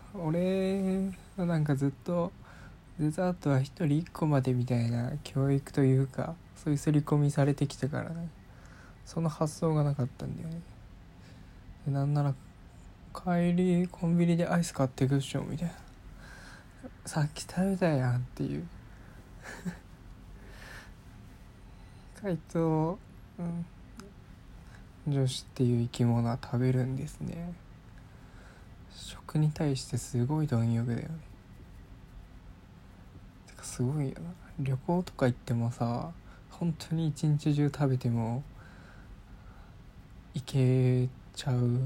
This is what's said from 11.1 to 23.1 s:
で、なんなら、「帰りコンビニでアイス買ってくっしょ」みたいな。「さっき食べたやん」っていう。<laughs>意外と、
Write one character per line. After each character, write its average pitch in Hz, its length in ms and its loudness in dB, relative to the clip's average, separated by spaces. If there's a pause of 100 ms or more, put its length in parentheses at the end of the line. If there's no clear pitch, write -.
で、 139 60 0
な 139 120 2
ん 143 80 2
な 147 120 4
ら、 139 100 2 (800)
「帰 175 400 4
り 180 340 6
コ - 200 -2
ン 170 100 6
ビ 170 80 6
ニ 170 100 6
で 170 120 2
ア 175 100 4
イ 170 60 4
ス - 100 -8
買 135 120 4
っ - 40 2
て 131 160 2
く 139 100 4
っ 139 40 4
し 131 160 -4
ょ」 135 120 -2
み - 80 -4
た 170 100 -2
い - 20 -2
な。 170 60 -8 (1300)
「さ - 140 -2
っ 151 120 0
き - 100 -12
食 190 280 0
べ 190 60 2
た 180 100 4
や 127 240 4
ん」 123 100 4
っ - 20 -2 (120)
て - 80 -4
い 139 160 -2
う。 170 80 -8
<laughs> - 80 -14 (3500)
意 - 20 -14
外 190 140 0 (160)
と、 160 460 2 (400)